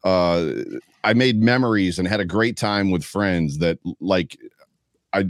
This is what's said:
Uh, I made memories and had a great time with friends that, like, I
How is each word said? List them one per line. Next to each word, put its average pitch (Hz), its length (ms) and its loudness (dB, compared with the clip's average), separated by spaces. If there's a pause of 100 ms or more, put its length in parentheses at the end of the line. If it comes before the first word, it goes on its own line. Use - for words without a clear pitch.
Uh, 87 480 2 (520)
I 107 100 4
made 120 280 2
memories 110 560 2
and 92 100 0
had 104 120 0
a 98 40 -2
great 110 320 0
time 101 340 0
with 87 140 -2
friends 87 540 -2
that, 82 200 0 (220)
like, 90 360 -2 (760)
I 98 180 0